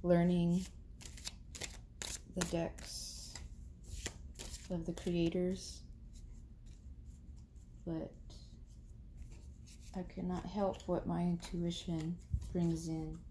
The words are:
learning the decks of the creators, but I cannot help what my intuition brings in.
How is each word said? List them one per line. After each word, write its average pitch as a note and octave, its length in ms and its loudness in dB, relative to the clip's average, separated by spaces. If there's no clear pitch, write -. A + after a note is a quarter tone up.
learning F3 600 8
the F3+ 100 6
decks - 880 -2
of E3 160 0
the E3+ 80 0
creators, F3+ 880 2
but D#3+ 260 -2
I F#3 80 -2
cannot F3+ 420 -2
help F#3+ 400 4
what - 220 4
my F3 140 4
intuition E3+ 960 2
brings E3+ 340 6
in. D#3+ 300 0